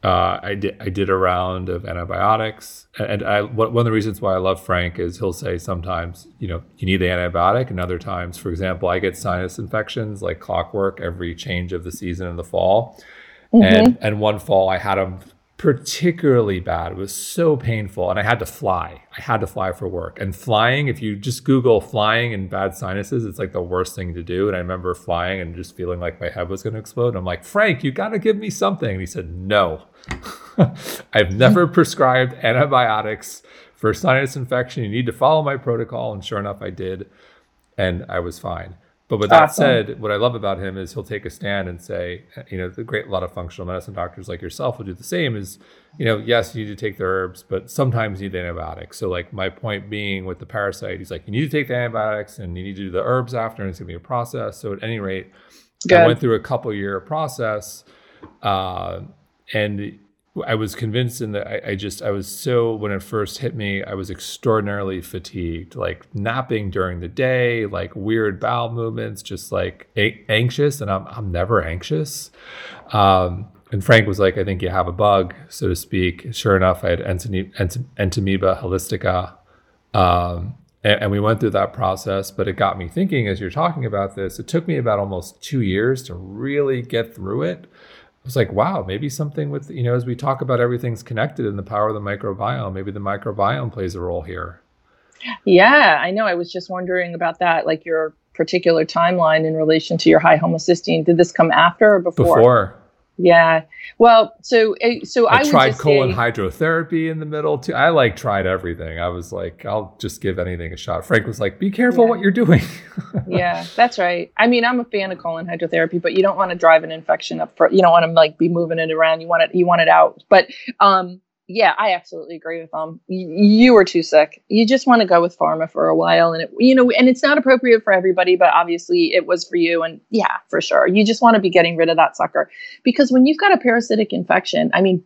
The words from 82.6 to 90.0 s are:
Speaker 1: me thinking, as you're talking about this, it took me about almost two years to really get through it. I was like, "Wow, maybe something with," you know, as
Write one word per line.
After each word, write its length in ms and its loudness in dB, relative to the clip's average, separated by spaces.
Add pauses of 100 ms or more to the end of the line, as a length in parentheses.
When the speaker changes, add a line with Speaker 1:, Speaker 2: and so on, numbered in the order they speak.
Speaker 1:
me 100 -10
thinking, 400 -2
as 140 -2
you're 80 -6
talking 360 -4
about 300 -4
this, 240 -8
it 80 -12
took 200 -4
me 100 -2
about 220 0
almost 440 -8
two 180 -4
years 420 0
to 100 -16
really 680 -4
get 320 -4
through 300 -6
it. 240 -8
I 600 -20
was 100 -8
like, 160 0
"Wow, 340 0
maybe 220 -6
something 400 -6
with," 200 -10
you 140 -6
know, 120 0
as 100 -2